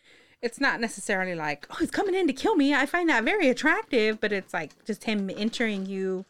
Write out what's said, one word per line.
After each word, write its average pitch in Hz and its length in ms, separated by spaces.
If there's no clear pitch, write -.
it's - 180
not 262 200
necessarily 190 540
like, 151 380
"Oh, - 80
he's 330 100
coming 381 240
in 370 140
to 269 60
kill 427 220
me." 285 180
I 269 120
find 339 240
that 240 140
very 339 260
attractive, 247 720
but 208 100
it's, 196 220
like, 160 320
just 208 200
him 202 300
entering 208 520
you, 190 420